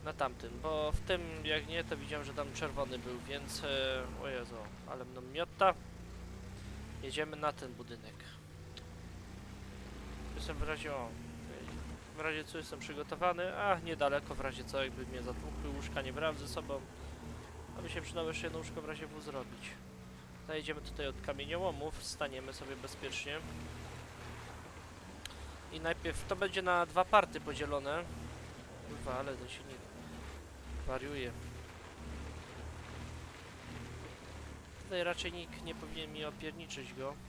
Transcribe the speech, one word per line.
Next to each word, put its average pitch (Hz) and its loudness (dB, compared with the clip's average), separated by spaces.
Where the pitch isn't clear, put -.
Na 156 -2
tamten, 123 0
bo 156 4
w - 4
tym, 180 4
jak 151 4
nie, 165 2
to 156 0
widziałem, 143 -2
że 139 -4
tam 113 0
czerwony 135 2
był, 123 -4
więc, 143 -4
e, 131 4
o 135 -2
Jezu, 123 -2
ale 131 -4
mną 127 -8
miota. 165 8
Jedziemy 151 2
na 151 4
ten 127 -4
budynek. 110 -8
Jestem 151 0
w 143 4
razie, 151 2
o, 123 0
w - -8
razie 156 2
co - -4
jestem 151 -4
przygotowany, 175 2
a 196 8
niedaleko 147 4
w 135 0
razie 127 0
co, 135 2
jakby 127 0
mnie 123 -2
zatłukły, 120 -2
łóżka 139 0
nie 131 0
brałem 151 4
ze 143 -4
sobą. 139 -2
Aby 165 -4
się 170 -2
przydało 165 0
jeszcze 165 0
jedno 160 0
łóżko 160 -4
w 151 -6
razie 156 -4
W 151 -8
zrobić. 135 -4
Zajedziemy 156 0
tutaj - -2
od 131 -2
kamieniołomów, 151 0
staniemy 135 -2
sobie 135 -4
bezpiecznie. 135 -2
I 160 -4
najpierw 165 2
to 196 6
będzie 190 6
na 180 10
dwa 180 8
party 190 12
podzielone. 143 2
Kurwa, 127 0
ale 139 0
ten 123 -4
silnik - -8
wariuje. 131 0
Tutaj 180 2
raczej 175 2
nikt 170 -6
nie 170 -4
powinien 156 -4
mi 151 -2
opierniczyć 151 -4
go. 135 -2